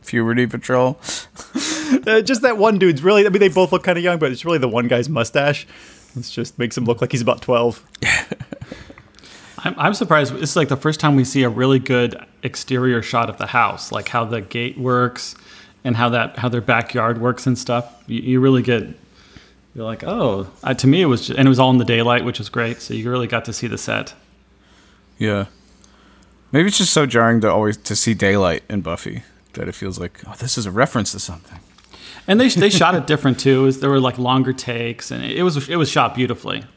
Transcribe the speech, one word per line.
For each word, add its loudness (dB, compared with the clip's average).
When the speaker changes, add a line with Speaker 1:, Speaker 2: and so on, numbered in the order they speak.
Speaker 1:
Puberty 0
patrol? -2
Speaker 2:
Uh, 4
just -2
that 2
one 4
dude's 2
really, 6
I 4
mean, 2
they 6
both 2
look 0
kinda 0
young, 0
but 0
it's -8
really 0
the 0
one 0
guy's 0
mustache. 0
It -8
just -10
makes -4
him -2
look 0
like -2
he's -2
about 0
twelve. 0
<laughs> -6
Speaker 3:
I'm, -4
I'm 2
surprised. 2
It's, -6
like, 2
the 0
first -2
time 4
we 4
see 0
a 4
really 2
good 0
exterior -2
shot -2
of -12
the -6
house, -2
like, -6
how -2
the -6
gate -8
works -2
and -2
how 2
that, -2
how -2
their -2
backyard 0
works -2
and 0
stuff. -4
You, -6
you 0
really 4
get, 0
you're -10
like, -10
"Oh." -2
Uh, -2
to 0
me, 6
it 4
was 0
ju-, -8
and 4
it 8
was 6
all 4
in 4
the 2
daylight, 2
which -6
was -10
great, -4
so -10
you -6
really -2
got -4
to -10
see -8
the -6
set. -6
Speaker 1:
Yeah. -2
Maybe 4
it's 0
just 2
so 4
jarring 4
to 2
always, 2
to -6
see 0
daylight 2
in -4
Buffy -10
that -8
it -10
feels -10
like, -12
"Oh, -18
this -6
is -6
a -6
reference 0
to -12
something." -14
Speaker 3:
And 4
they, 6
they 4
shot 4
it -2
Speaker 1:
<laughs> -8
Speaker 3:
different, 2
too. 4
It 4
was, 2
there 0
were, 4
like, 0
longer 2
takes, -8
and -8
it, -4
it 0
was, 0
it -4
was 2
shot 2
beautifully. -4